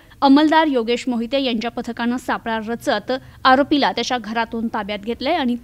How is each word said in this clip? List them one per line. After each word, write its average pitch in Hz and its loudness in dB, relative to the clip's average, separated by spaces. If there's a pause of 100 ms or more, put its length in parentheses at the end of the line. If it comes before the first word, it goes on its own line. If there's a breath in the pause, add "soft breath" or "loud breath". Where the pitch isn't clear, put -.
(220 soft breath)
अंमलदार 302 6
योगेश 240 -2
मोहिते 240 -2
यांच्या 233 -2
पथकानं 240 -4
सापळा 226 -4 (100)
रचत 226 -4 (340 soft breath)
आरोपीला 269 4
त्याच्या 254 -4
घरातून 226 -4
ताब्यात 208 -6
घेतलंय 233 -4
आणि 254 -2